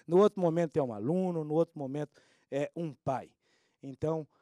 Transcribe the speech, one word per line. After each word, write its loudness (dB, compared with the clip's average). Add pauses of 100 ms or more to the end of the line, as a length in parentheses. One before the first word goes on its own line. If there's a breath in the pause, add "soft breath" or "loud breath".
no 4
outro 6
momento 2
é 2
um -2
aluno, -2
no -4
outro 0
momento -6 (300 soft breath)
é -4
um -6
pai. -6 (540)
Então, -6 (140)